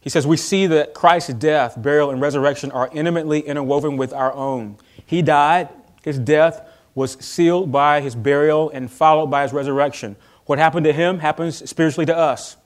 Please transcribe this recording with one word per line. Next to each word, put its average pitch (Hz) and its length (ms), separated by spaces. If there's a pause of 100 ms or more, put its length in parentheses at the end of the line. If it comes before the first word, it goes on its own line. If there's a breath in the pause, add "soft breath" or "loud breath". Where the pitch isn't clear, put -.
He 143 100
says, 143 160
"We 160 100
see 190 300
that 156 280
Christ's 170 400
death, 131 460
burial, 143 300
and 131 100
resurrection 139 520
are 127 200
intimately 156 480
interwoven 143 560
with 131 160
our 135 200
own. 127 460 (280 soft breath)
He 170 160
died. 156 460 (340)
His 147 160
death 151 500 (280 soft breath)
was 131 160 (120)
sealed 175 460
by 147 300
his 135 160
burial 147 540
and 131 200
followed 156 360
by 143 160
his 131 100
resurrection. 139 640 (300 soft breath)
What 139 120
happened 156 260
to 151 80
him 175 280
happens 156 500
spiritually 160 360
to 160 100
us. 151 500